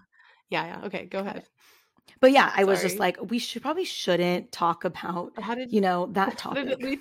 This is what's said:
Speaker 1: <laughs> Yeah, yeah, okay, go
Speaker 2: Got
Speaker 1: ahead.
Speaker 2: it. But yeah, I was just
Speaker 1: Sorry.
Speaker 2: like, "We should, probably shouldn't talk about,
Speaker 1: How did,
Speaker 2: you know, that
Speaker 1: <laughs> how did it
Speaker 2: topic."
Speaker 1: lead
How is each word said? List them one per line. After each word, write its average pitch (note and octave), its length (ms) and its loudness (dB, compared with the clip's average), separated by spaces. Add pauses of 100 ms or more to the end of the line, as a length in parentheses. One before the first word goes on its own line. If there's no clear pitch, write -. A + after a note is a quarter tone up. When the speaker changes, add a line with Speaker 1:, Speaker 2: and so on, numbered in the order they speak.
Speaker 1:
<laughs> - 0 - (420)
Yeah, E3 180 -2
yeah, - 180 -10
okay, F#3+ 200 -8
go F#3+ 200 -8
Speaker 2:
Got G3 100 -8
Speaker 1:
ahead. - 80 -14
Speaker 2:
it. - 60 -20 (720)
But C4 100 10
yeah, B3+ 240 6
I G3 100 4
was F#3+ 160 4
just F#3+ 180 -2
Speaker 1:
Sorry. - 20 -4
Speaker 2:
like, F3+ 160 0 (140)
"We A#3+ 80 -2
should, A#3 240 -8
probably D#4+ 220 -2
shouldn't F3 680 0
talk E3+ 340 -2
about, F3 520 -8
Speaker 1:
How A3 180 -6
did, B3+ 140 -6
Speaker 2:
you G#3+ 120 4
know, F3+ 320 2
that G3 240 0
Speaker 1:
<laughs> - 120 -10
how - 60 -4
did C4+ 140 -4
it C4 100 -4
Speaker 2:
topic." B3 40 -10
Speaker 1:
lead C4+ 180 -4